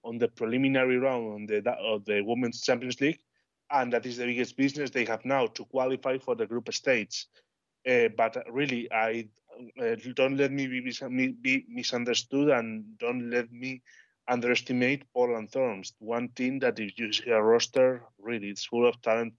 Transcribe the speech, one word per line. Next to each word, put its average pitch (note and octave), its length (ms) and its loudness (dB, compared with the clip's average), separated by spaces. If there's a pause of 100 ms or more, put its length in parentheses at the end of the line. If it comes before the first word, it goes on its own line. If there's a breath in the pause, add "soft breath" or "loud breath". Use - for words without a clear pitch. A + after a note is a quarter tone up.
on A#2 140 -10
the A#2 100 2
preliminary B2+ 680 2
round B2 340 0
on G#2 140 -10
the, G#2 240 0
of G#2+ 360 -2
the G#2 160 2
Women's A#2 400 -2
Champions B2 380 0
League, D3+ 200 0 (500)
and B2+ 240 2
that A#2+ 140 0
is A#2+ 100 -6
the B2 80 -4
biggest B2 320 -2
business C#3 320 0
they A#2+ 160 0
have A2+ 180 -4
now C3 220 2
to G#2+ 200 -8
qualify C3 520 -2
for C3 160 -4
the A2 140 -2
group A2+ 260 -6
stage. - 540 -2 (600 soft breath)
Uh, A#2+ 200 6 (100)
but A#2 340 0
really, B2+ 400 -2
I, A2+ 360 0 (520)
uh, A#2 160 0 (200)
don't C3+ 220 2
let C#3 140 2
me C#3 140 -2
be B2+ 160 -4
mis-, B2 220 -8
me, B2+ 360 0
be C3 300 0
misunderstood, A#2+ 800 0
and A2 480 -2
don't A#2+ 320 -4
let A#2+ 220 -2
me B2+ 320 -12 (440 soft breath)
underestimate B2 760 2 (100)
Portland A#2+ 380 0
Thorns. A2+ 480 -2
One A#2 300 -4
team B2+ 300 -2
that, A#2 200 0
if G#2 180 -8
you G#2+ 160 -4
see - 160 -4
a A2+ 100 6
roster, A#2 640 4 (180)
really, G#2+ 280 -6
it's G2+ 180 -8
full A#2+ 220 4
of A#2 160 2
talented A#2 360 0